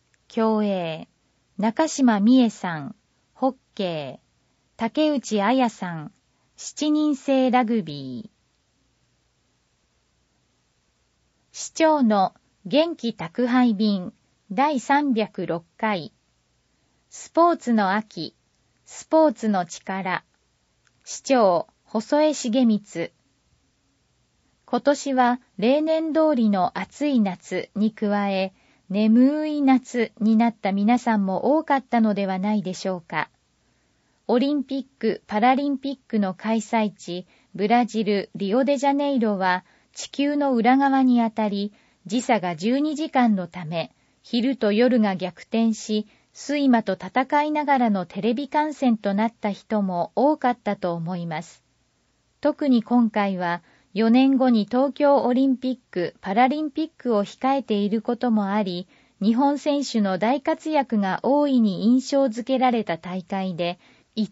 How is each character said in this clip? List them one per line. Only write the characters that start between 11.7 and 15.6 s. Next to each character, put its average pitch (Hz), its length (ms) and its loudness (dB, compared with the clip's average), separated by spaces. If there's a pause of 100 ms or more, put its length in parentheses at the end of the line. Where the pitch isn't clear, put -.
長 311 320 2
の 208 320 2 (300)
元 302 300 0
気 - 200 -8
宅 240 320 -4
配 247 260 2
便 196 400 -2 (380)
第 269 280 0
三 285 340 0
百 202 340 -4
六 165 160 -6 (140)